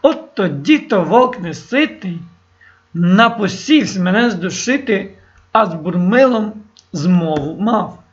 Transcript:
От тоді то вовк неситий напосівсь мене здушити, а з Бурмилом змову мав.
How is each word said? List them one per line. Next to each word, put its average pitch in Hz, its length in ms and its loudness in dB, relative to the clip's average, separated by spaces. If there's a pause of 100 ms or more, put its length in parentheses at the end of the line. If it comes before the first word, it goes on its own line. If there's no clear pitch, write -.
От - 340 0
тоді 170 420 0
то 220 260 0
вовк 233 360 2
неситий 180 800 -6 (720)
напосівсь 208 1040 2
мене 196 320 2
здушити, 202 840 -4 (380)
а 165 140 4
з 165 80 -6
Бурмилом 208 800 0 (400)
змову 160 680 0
мав. 214 380 -2 (140)